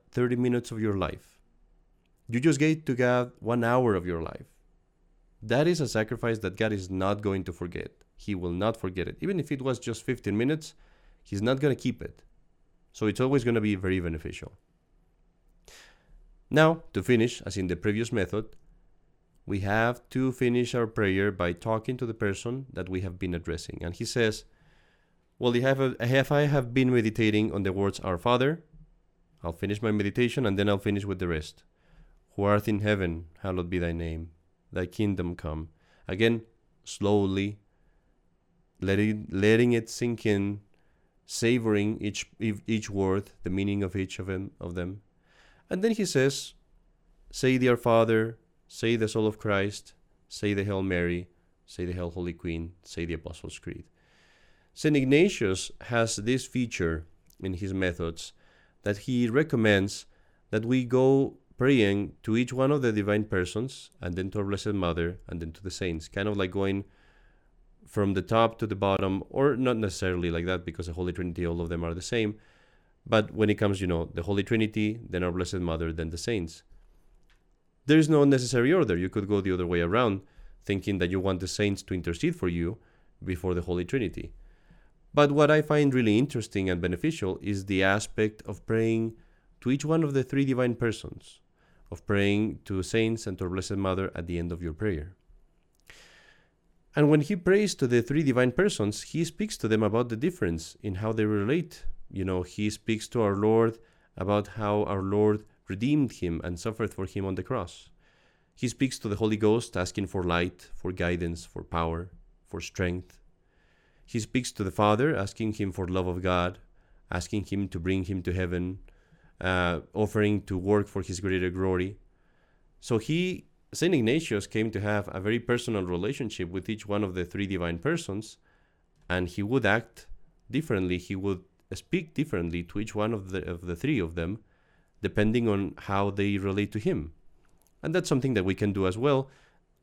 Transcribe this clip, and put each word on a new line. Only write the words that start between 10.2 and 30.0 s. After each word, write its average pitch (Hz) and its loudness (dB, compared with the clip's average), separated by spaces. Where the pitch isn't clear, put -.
minutes, 151 -2
he's 101 -6
not 131 2
gonna 135 2
keep 120 -4
it. - -14
So 110 -2
it's 104 0
always 131 2
gonna 117 2
be 104 2
very 92 0
beneficial. 82 -6
Now, 160 6
to 98 -2
finish, 120 2
as 98 -8
in 92 -2
the 87 -2
previous 107 -2
method, 107 -2
we 98 -4
have 113 0
to 131 0
finish 123 0
our 117 2
prayer 101 2
by 90 -2
talking 110 -4
to 127 -6
the 113 -4
person 117 -4
that 90 -8
we 92 -4
have 92 -8
been 87 -4
addressing. 85 -8
And 87 -6
he 117 -8
says, 110 0
"Well, 120 2
if 120 2
I - 2
have, 135 2
if 131 2
I 143 4
have 139 2
been 127 4
meditating 107 4
on 95 -2
the 92 0
words, 98 0
'Our 90 -2
Father,' 127 2
I'll 82 -6
finish 104 -2
my 110 0
meditation 117 0